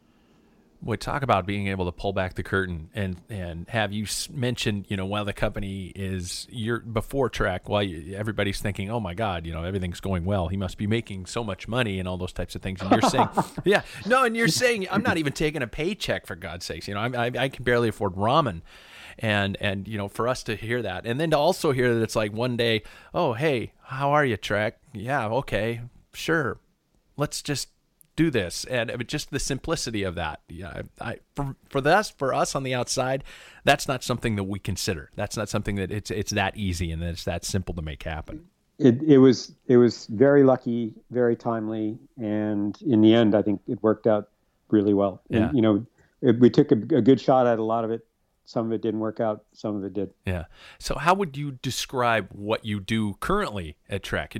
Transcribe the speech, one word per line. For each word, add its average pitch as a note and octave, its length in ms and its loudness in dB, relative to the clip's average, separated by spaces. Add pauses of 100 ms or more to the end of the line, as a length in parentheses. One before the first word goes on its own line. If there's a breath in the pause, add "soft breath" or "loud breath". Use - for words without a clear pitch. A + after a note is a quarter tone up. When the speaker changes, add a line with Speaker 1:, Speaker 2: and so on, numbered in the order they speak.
(840 soft breath)
Speaker 1:
Boy, A2 120 -2
talk - 260 -6
about G#2 240 4
being G2+ 220 -2
able F#2+ 180 -2
to F2 60 -2
pull G2+ 200 -4
back F#2+ 220 -2
the - 80 -6
curtain F2+ 540 -2
and, F#2+ 340 -4
and F2 400 -10
have G#2 240 -2
you G#2+ 120 -4
s-, - 260 -6
mentioned, A#2+ 580 -2
you G#2 80 -2
know, F#2+ 80 -4
while G#2 180 -4
the G2+ 100 -4
company G2 640 -6
is, F#2+ 540 -6
you're A#2 300 -2
before A#2 500 -2
Trek, G2 400 -2
while G#2 140 2
you, F2 320 -6
everybody's G2+ 440 -2
thinking, G2 300 -4
"Oh A#2+ 100 -4
my F2+ 140 -4
God, F2+ 320 -4
you E2 80 -6
know, D#2+ 100 -6
everything's F2+ 360 -4
going F2+ 260 -2
well. F#2+ 220 0
He F#2+ 100 -4
must F#2+ 220 -4
be G#2 80 -2
making G#2 400 -2
so A#2+ 160 -4
much G2 240 -8
money," G#2+ 320 -2
and F#2 80 -4
all F2+ 100 -4
those F2+ 160 -6
types - 220 -8
of F#2+ 80 -12
things. F#2+ 180 -6
And G2 80 -4
you're A3 120 6 (100)
saying, G3+ 180 2 (160)
Speaker 2:
<laughs> - 180 -12
Speaker 1:
yeah, - 200 2 (240 loud breath)
no, B3+ 160 4
and A3+ 120 0
you're A3+ 120 2
saying, A3 420 0
"I'm G3 140 0
not A3 160 0
even C#3+ 140 -2
taking D#3 280 -2
a A#2+ 60 -2
paycheck, D3+ 580 -4
for G2 100 -10
God's F2 300 -10
sakes." D#2+ 220 -8
You G2 80 -6
know, G2+ 60 -4
I'm, B2 140 -2
I, A#2+ 220 0
I C3 120 0
can B2+ 140 -10
barely A#2+ 260 4
afford G2+ 260 -2
ramen. G#2+ 460 2 (580 loud breath)
And, G2+ 420 0
and, G2 260 -2
you A2 120 -6
know, G2+ 80 -4
for A2+ 200 -4
us B2+ 160 -2
to A2+ 120 -6
hear A#2 260 -4
that, F#2 240 -6
and A#2 140 -4
then E3 100 0
to D3+ 80 4
also D#3 360 2
hear B2 200 4
that A#2 80 2
it's A2 140 -2
like G#2+ 180 0
one A#2+ 240 -2
day, A2+ 240 2 (320 loud breath)
"Oh, D#3 200 0
hey, A#2+ 400 -2 (100)
how C#3 300 -2
are D3 120 6
you, A#2 100 2
Trek? G#2+ 440 -2 (160)
Yeah, A#2 320 -2
okay, A#2 540 -2 (320)
sure. D#3 460 -2 (580)
Let's - 260 -4
just - 260 -4 (460)
do D#3+ 160 2
this." F#2+ 340 -2
And, A#2+ 240 -2
uh, A2 80 -6
just B2 340 -6
the C#3 80 -4
simplicity B2+ 640 -2
of F2+ 120 -2
that. D#2 320 -6
Yeah, E2+ 340 -12 (200)
I, - 100 -8
I, - 60 -10 (180)
for, C#3 200 -4 (140)
for C3+ 180 0
us, G3+ 220 4
for C3 240 -4
us D3+ 220 0
on C#3 80 -4
the C3 100 -4
outside, B2+ 500 -2 (400 loud breath)
that's C#3+ 240 4
not C3 160 -4
something A#2 340 -2
that G2 80 -2
we G2 140 -6
consider. - 560 -6
That's G#2 220 -6
not G#2+ 120 -4
something G#2+ 260 -2
that F#2+ 160 -2
it's, G#2 180 -6
it's G2 220 -4
that G2 260 0
easy F2+ 340 -2
and D#2+ 100 -6
that F2 80 -4
it's E2 160 -8
that F2 200 -4
simple F#2 300 -4
to E2+ 60 -6
make D2+ 220 -10
happen. D#2 420 -10 (340)
Speaker 2:
It, C3 240 6
it D3+ 160 8
was, C3 340 6 (140)
it B2 100 8
was A#2+ 300 4
very C#3 360 6
lucky, A#2+ 500 2 (180)
very A#2+ 240 2
timely, A2 640 -4 (200)
and G#2 640 -2
in A#2 200 4
the A2 120 10
end, A2 220 6
I G#2 60 6
think G2+ 260 0
it B2 160 -4
worked G#2+ 240 2
out G#2 220 2 (400)
really G#2 240 4
well. G2 360 2
And, A#2 160 2
Speaker 1:
Yeah. - 80 0
Speaker 2:
you C3+ 80 4
know, A2 240 4 (360)
it, A#2+ 180 4
we B2 100 10
took - 220 4
a, C#3 40 8
a A#2+ 260 2
good B2+ 200 6
shot B2+ 240 4
at A#2 140 2
a A2+ 40 -2
lot A2+ 200 0
of A2 80 -2
it. A2+ 140 -6 (380)
Some A#2 220 -4
of A2+ 80 -2
it G#2 80 -2
didn't A2 180 -2
work A2 220 -4
out. G#2+ 320 -2
Some G#2+ 240 -6
of F#2+ 80 -6
it F#2+ 80 -8
did. F#2+ 180 -4 (140)
Speaker 1:
Yeah. F2+ 200 -4 (340 loud breath)
So - 160 -6
how D3+ 180 2
would F#3+ 240 -2
you D3 140 -6 (100)
describe A#2+ 720 0
what G#2 340 -4
you G#2 160 -4
do G#2+ 400 0
currently A2+ 560 -4 (120)
at G2+ 140 -6
Trek? - 360 -6